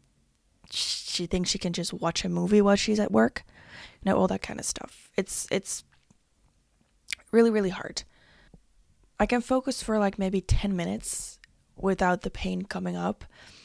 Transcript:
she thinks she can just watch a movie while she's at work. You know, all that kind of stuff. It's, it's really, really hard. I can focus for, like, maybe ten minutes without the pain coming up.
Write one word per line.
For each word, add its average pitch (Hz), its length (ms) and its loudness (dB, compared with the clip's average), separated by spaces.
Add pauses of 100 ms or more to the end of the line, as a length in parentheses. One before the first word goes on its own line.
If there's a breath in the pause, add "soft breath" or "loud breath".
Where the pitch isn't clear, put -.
(720)
she - 560 -6
thinks 180 220 0
she - 100 0
can 175 140 -2
just 170 220 -6
watch - 300 -2
a 190 40 -4
movie 175 320 4
while 202 160 6
she's 214 240 0
at 208 120 -2
work. 220 320 4 (580 loud breath)
You 196 80 0
know, - 80 4
all 190 80 4
that 190 160 -2
kind - 180 -8
of - 60 -6
stuff. - 500 -10
It's, - 340 -4
it's - 340 -4 (1500)
really, 233 200 6
really 208 200 0
hard. - 320 -8 (1160 soft breath)
I 214 80 2
can 240 140 2
focus 262 420 -2
for, 220 160 0
like, 196 200 0
maybe 190 240 0
ten - 340 2
minutes - 640 -6 (380)
without 180 460 2
the 190 80 -6
pain 185 320 -4
coming 185 340 -6
up. 175 280 -4 (400 loud breath)